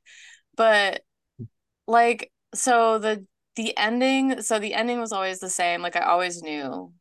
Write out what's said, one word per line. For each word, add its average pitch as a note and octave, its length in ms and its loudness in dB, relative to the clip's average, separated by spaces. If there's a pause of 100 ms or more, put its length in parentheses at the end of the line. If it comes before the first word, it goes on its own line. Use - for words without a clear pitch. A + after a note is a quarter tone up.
(560)
But, G#3 480 2 (840)
like, A#3 440 4 (240)
so A3+ 440 4
the, G#3 260 -2 (300)
the A3 220 -6
ending, B3+ 680 0
so A3 160 0
the G3+ 160 -6
ending A#3+ 240 -2
was A3 140 -6
always F#3+ 260 -4
the F#3 100 -10
same. F3 320 -2
Like, F3 160 -6
I E3+ 80 0
always F3 380 0
knew, D3+ 580 -8